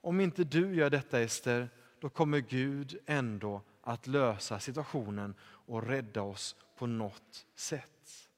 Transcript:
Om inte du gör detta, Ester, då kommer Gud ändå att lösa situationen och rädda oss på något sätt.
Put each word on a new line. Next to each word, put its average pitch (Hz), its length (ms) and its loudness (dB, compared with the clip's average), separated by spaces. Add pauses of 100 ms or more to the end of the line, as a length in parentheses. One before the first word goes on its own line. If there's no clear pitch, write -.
Om 175 180 2
inte 180 240 4
du 170 320 4
gör 151 140 6
detta, 135 300 2
Ester, 120 500 2 (300)
då 143 100 -6
kommer 147 300 2
Gud 139 640 -2
ändå 107 560 -2 (200)
att 120 260 -6
lösa 120 520 2
situationen 104 800 -6
och 113 460 -8
rädda 113 340 -2
oss 98 340 -6 (200)
på 120 120 -4
något 110 580 -6 (100)
sätt. - 840 -10